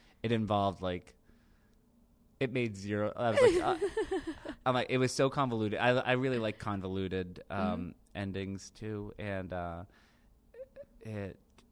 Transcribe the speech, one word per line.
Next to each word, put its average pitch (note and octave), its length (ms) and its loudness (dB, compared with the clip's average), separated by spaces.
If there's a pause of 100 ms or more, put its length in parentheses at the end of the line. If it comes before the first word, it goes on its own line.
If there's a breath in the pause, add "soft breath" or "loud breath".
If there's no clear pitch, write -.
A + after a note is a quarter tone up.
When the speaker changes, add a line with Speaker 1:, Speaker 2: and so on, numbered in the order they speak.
(220 soft breath)
Speaker 1:
It A2+ 80 0
involved, G2+ 520 4
like, F2+ 340 -4 (1200 soft breath)
it B2+ 140 0
made A#2 240 0
zero. G#2 400 0
I A#2+ 160 4
was - 100 6
like, F#4 180 6
uh, - 160 2 (440)
Speaker 2:
<laughs> - 460 -10
Speaker 1:
I'm C3 80 4
like, B2 140 0
it B2+ 100 2
was B2+ 140 4
so C3+ 160 4
convoluted. A2+ 520 0
I, A#2 100 4
I B2+ 220 4
really B2+ 260 2
like A2 220 -2
convoluted, F#2+ 920 -2
um, G2+ 80 -2
Speaker 2:
Mm-hmm. F2+ 300 0 (260)
Speaker 1:
endings G2 560 -4
too, G#2+ 480 -8
and, F#2+ 340 -4
uh, F2 300 -4 (1200 soft breath)
it. G#2 400 -8 (320)